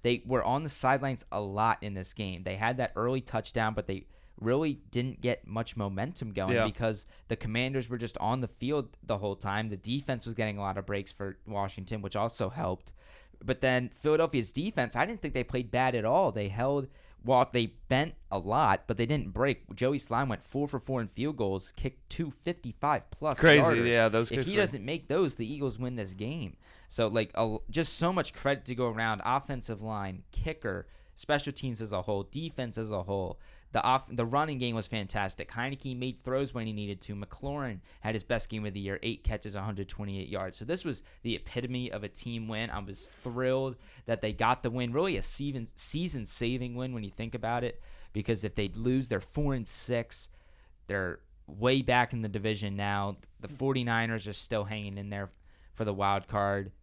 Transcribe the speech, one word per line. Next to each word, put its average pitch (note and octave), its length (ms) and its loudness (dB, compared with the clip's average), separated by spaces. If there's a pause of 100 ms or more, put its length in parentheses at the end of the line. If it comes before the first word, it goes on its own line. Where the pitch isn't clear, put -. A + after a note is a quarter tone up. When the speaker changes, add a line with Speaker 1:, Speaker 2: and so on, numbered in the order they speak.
Speaker 1:
They A#2+ 240 4
were B2 160 2
on C3 220 2
the C#3+ 60 -4
sidelines C3 600 2
a G2+ 100 -2
lot G#2 420 2
in G2+ 120 -4
this F2+ 200 -6
game. F#2 280 -6
They F#2 140 -4
had A#2 220 0
that A#2+ 180 -2
early B2 240 0
touchdown, A2 540 -2
but G#2+ 120 -4
they F#2+ 200 -6 (340)
really C#3+ 340 2 (160)
didn't B2 300 -2
get A#2+ 260 -2
much A2+ 300 -4
momentum G#2+ 560 -4
going F#2+ 220 0
Speaker 2:
Yeah. A2+ 100 4
Speaker 1:
because G#2+ 420 -2 (220)
the A2+ 80 -2
Commanders A#2+ 540 -2
were B2 80 -4
just A#2 200 -6
on A#2 220 0
the A#2 80 -2
field C3+ 540 -4
the G#2 160 0
whole G2 180 -2
time. G#2+ 320 -2
The G#2 80 -4
defense B2 480 -2
was A#2 100 -6
getting G#2+ 240 -2
a - 20 -6
lot G2 180 -2
of F#2+ 80 -6
breaks G2+ 260 -4
for G2 340 -8
Washington, G2+ 560 -4
which G2 140 -6
also A2 320 0
helped. A#2+ 440 -4 (520)
But B2+ 160 0
then B2+ 300 4
Philadelphia's D3+ 640 2
defense, C#3 440 0
I C#3+ 100 4
didn't A3 160 -8
think D3 120 -4
they B2+ 100 2
played B2+ 260 -2
bad B2+ 240 4
at A2 100 0
all. D3 280 6
They G2+ 160 -2
held, C3 380 0 (380)
well, C3 280 6
they A#2+ 140 4 (220)
bent C3+ 260 2 (160)
a G2 80 0
lot, G#2 480 4
but A2+ 100 0
they A#2 100 2
didn't A#2 260 0
break. B2+ 420 0
Joey C3 240 2
Slime B2+ 300 0
went G#2 160 -4
four C#3+ 240 -2
for C#3 120 -2
four C3 200 -2
in G#2+ 80 -2
field C#3+ 280 -2
goals, G2 360 0
kicked - 360 -6
two D#3+ 240 -2
fifty-five C#3+ 800 -2
plus D3 260 -2
Speaker 2:
Crazy, D3+ 240 12
Speaker 1:
yarders. A#2 300 6
Speaker 2:
yeah, A2+ 160 8
those A2+ 240 4
Speaker 1:
If C3 60 0
Speaker 2:
kicks C3+ 120 0
Speaker 1:
he G#3 60 0
Speaker 2:
were G#3 60 6
Speaker 1:
doesn't C3 220 0
make D#3 240 -4
those, D#3+ 280 2
the A#2 160 -4
Eagles C3+ 280 -2
win B2 160 -4
this F#2+ 180 -6
game. A2+ 420 -6 (320)
So, A2+ 200 2
like, A2+ 260 2
a, A2 240 2 (120)
just D#3+ 240 2
so E3+ 180 4
much F3+ 220 0
credit C#3 320 0
to B2+ 80 -4
go A#2+ 140 2
around. A2 360 0
Offensive A#2+ 580 -2
line, G2+ 400 -6 (100)
kicker, A2 540 -2 (280)
special C#3+ 380 0
teams A#2+ 300 -4
as G#2 100 -4
a F#2 100 0
whole, G2 220 0
defense C3+ 540 -6
as A2 140 -4
a F#2+ 120 -2
whole. G2 340 -4 (320)
The A#2+ 120 2
off-, C3 280 4
the A#2 140 0
running C#3+ 320 0
game A#2+ 180 0
was A2 120 -2
fantastic. G2 640 -4
Heinicke C3 440 -6
made B2 280 -6
throws B2+ 320 -2
when A2+ 120 -4
he A2 60 -4
needed G#2 300 -6
to. G#2+ 120 -8
McLaurin B2 640 -6 (200)
had A2 140 -2
his G#2 100 -2
best A#2 240 0
game G#2+ 160 -4
of G2+ 80 -4
the G2+ 80 -6
year, G2 220 -4
eight A2+ 220 -2
catches, G#2+ 300 -2
a G2+ 60 -4
hundred G2 300 -4
twenty-eight G2 400 -6
yards. F#2+ 260 -6
So G#2+ 80 -10
this F3 220 -4
was C#3 160 -4 (180)
the A2+ 160 -2
epitome B2 560 -4
of G2+ 100 -6
a G#2 60 -8
team A2+ 400 -8
win. A2 220 -4
I - 80 -4
was G2 300 -10 (140)
thrilled B2+ 540 0 (300)
that A#2 160 0
they A2 100 0
got A2+ 300 4
the A#2+ 80 0
win, A#2+ 240 -2
really E3 240 2
a - 40 0
season, C3+ 440 -4
season-saving B2 1120 -2
win B2+ 180 -4
when A2 100 -4
you F#2+ 60 -8
think A2+ 240 -8
about A#2+ 280 0
it, A#2+ 200 -4 (320)
because G#2+ 280 0
if G#2 120 -2
they G2+ 140 0
lose, A#2+ 400 2
they're G2 120 0
four D3 320 0
and A#2+ 160 -2
six. - 600 -2 (560)
They're F#2+ 340 -2 (260)
way B2 360 4
back B2 320 4
in A2+ 80 -2
the G#2+ 80 -2
division G#2 440 0
now. G2+ 440 0 (220)
The - 80 -12
forty-niners A#2 800 0
are G#2+ 60 -6
still G#2 320 -2
hanging G#2 320 -6
in G2+ 140 -6
there G2+ 200 -4 (440)
for A2+ 100 -2
the G#2 80 0
wild G2 340 2
card. G2+ 460 0 (100)